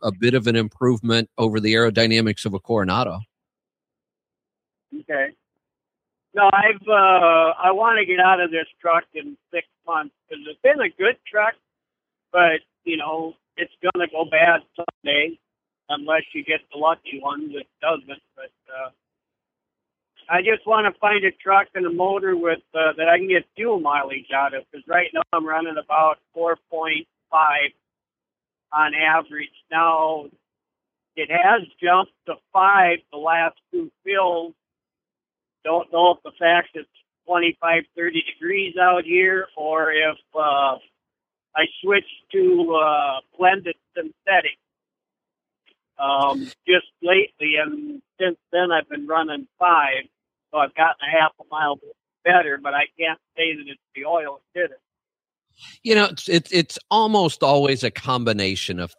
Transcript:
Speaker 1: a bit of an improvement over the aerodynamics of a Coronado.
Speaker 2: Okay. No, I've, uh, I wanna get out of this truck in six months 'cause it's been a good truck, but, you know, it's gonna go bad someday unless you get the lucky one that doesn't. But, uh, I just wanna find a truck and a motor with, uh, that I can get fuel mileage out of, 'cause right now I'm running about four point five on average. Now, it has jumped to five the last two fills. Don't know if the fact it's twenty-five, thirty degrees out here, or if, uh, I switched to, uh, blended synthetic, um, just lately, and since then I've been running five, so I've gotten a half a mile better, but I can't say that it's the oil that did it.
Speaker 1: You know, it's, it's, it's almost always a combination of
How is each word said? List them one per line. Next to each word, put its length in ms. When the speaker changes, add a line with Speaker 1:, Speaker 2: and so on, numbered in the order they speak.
Speaker 1:
a 80
bit 240
of 140
an 80
improvement 840
over 220
the 140
aerodynamics 720
of 80
a 60
Coronado. 600
Speaker 2:
Okay. 300
No, 180
I've, 360
uh, 760
I 80
wanna 340
get 140
out 220
of 100
this 160
truck 240
in 220
six 160
months 280
'cause 180
it's 140
been 200
a 80
good 360
truck, 300
but, 280
you 120
know, 400
it's 160
gonna 260
go 160
bad 380
someday 640
unless 340
you 100
get 180
the 60
lucky 420
one 320
that 140
doesn't. 420
But, 160
uh, 160
I 80
just 260
wanna 320
find 280
a 40
truck 440
and 100
a 60
motor 440
with, 280
uh, 220
that 100
I 120
can 100
get 160
fuel 260
mileage 540
out 200
of, 180
'cause 140
right 260
now 80
I'm 120
running 300
about 440
four 240
point 360
five 400
on 220
average. 580
Now, 600
it 140
has 380
jumped 320
to 100
five 500
the 60
last 400
two 220
fills. 500
Don't 280
know 200
if 100
the 100
fact 440
it's 120
twenty-five, 580
thirty 280
degrees 560
out 260
here, 500
or 380
if, 240
uh, 440
I 120
switched 500
to, 420
uh, 460
blended 400
synthetic, 640
um, 520
just 200
lately, 540
and 440
since 200
then 220
I've 160
been 180
running 400
five, 500
so 80
I've 160
gotten 220
a 40
half 300
a 100
mile 280
better, 340
but 160
I 120
can't 220
say 180
that 120
it's 140
the 100
oil 360
that 60
did 120
it. 80
Speaker 1:
You 120
know, 120
it's, 220
it's, 240
it's 260
almost 520
always 420
a 60
combination 920
of 180